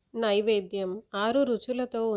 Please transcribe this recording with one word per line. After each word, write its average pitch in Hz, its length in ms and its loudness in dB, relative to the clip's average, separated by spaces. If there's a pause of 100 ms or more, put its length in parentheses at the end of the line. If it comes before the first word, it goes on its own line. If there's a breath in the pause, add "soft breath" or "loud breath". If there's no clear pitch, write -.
(140)
నైవేద్యం 208 800 0 (340)
ఆరు 262 260 4
రుచులతో 240 520 -2 (140)